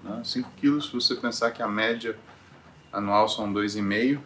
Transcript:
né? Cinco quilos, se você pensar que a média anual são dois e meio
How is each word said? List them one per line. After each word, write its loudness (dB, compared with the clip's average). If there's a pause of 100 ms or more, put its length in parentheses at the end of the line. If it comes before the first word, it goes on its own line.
né? -10
Cinco -4
quilos, 2
se -10
você 0
pensar 0
que -6
a -2
média 0 (800)
anual 4
são -4
dois 0
e -2
meio 2